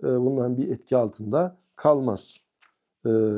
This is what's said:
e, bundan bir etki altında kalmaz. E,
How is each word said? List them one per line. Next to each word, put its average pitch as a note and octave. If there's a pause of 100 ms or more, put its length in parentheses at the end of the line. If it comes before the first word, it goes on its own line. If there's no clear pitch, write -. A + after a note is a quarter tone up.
e, D3
bundan B2+
bir C3
etki B2+
altında A#2+ (200)
kalmaz. C3 (720)
E, A2+ (280)